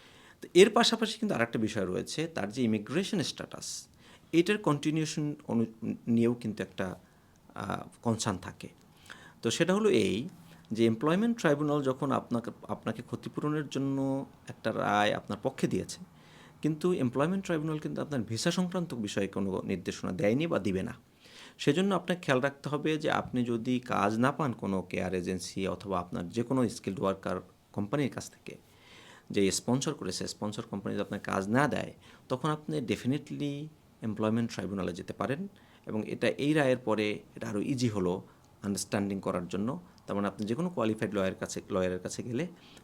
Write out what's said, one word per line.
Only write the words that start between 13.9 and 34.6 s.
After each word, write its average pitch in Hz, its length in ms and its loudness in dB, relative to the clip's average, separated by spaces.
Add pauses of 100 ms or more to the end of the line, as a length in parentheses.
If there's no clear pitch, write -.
একটা - 240 -4
রায় 104 420 4
আপনার - 300 -4
পক্ষে - 240 0
দিয়েছে, - 300 -4 (640)
কিন্তু 156 320 2
এমপ্লয়মেন্ট 147 520 0
ট্রাইব্যুনাল 156 340 -2
কিন্তু 151 220 -6
আপনার 131 200 -2
ভিসা 113 300 0
সংক্রান্ত 175 420 -2
বিষয়ে 104 340 0
কোনো 98 380 -2
নির্দেশনা 95 460 -4
দেয়নি 110 360 2
বা 135 120 2
দিবে 92 240 0
না। 80 100 -6 (640)
সেজন্য 185 380 2
আপনাকে 175 260 -2
খেয়াল 131 200 4
রাখতে 139 280 -2
হবে 151 280 0
যে 147 140 0
আপনি - 320 0
যদি 120 360 0
কাজ 104 380 2
না 127 140 4
পান 143 220 -2
কোনো 98 280 0
কেয়ার 92 320 -4
এজেন্সি 92 540 -2
অথবা 90 320 -2
আপনার 90 300 -4
যে 117 140 -2
কোনো 127 260 2
স্কিলড 95 300 -6
ওয়ার্কার 95 420 0 (320)
কোম্পানির 110 380 0
কাছ - 200 -10
থেকে, - 260 -16 (720)
যে 98 220 4
স্পন্সর 139 420 0
করেছে, 92 340 -6
স্পন্সর 104 340 -6
কোম্পানি 104 340 -6
যদি 101 60 -2
আপনার 101 180 -4
কাজ 98 300 -2
না 135 180 4
দেয়, 98 260 -2 (360)
তখন 131 200 -2
আপনি 151 280 -4
definitely 143 920 -2 (340)
এমপ্লয়মেন্ট 110 500 0
ট্রাইব্যুনালে 92 420 -4